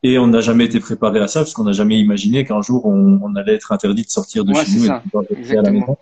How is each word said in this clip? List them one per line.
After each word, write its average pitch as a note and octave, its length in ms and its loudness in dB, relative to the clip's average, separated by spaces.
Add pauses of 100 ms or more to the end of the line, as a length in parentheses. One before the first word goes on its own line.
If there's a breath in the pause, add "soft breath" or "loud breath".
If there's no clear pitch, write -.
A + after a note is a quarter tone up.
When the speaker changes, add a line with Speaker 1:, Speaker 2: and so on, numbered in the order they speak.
Speaker 1:
et B2+ 180 2
on A#2+ 80 4
n'a A2+ 140 4
jamais A#2 240 2
été A2+ 160 0
préparé G#2+ 380 -2
à G2+ 100 -2
ça D#3 120 -2
parce D3+ 120 -4
qu'on A2+ 100 -4
n'a G2+ 80 0
jamais G#2+ 260 2
imaginé G#2+ 460 2
qu'un G#2+ 180 -2
jour B2 240 -2
on, G2 380 4
on G#2 120 -6
allait G2+ 180 0
être - 180 -4
interdit G#2 320 -2
de - 60 -12
sortir G#3+ 340 -4
de - 80 0
Speaker 2:
Ouais, D3+ 140 0
Speaker 1:
chez F#3+ 60 -4
Speaker 2:
c'est G#3+ 80 2
Speaker 1:
nous A#3 80 2
Speaker 2:
ça. C3 100 0
Speaker 1:
et - 0 -
de - 60 -12
pouvoir G#3 260 -4
rester G#3+ 280 -4
à G#3+ 40 2
la G3+ 80 2
Speaker 2:
Exactement. G3+ 100 2
Speaker 1:
maison. C#3+ 220 -4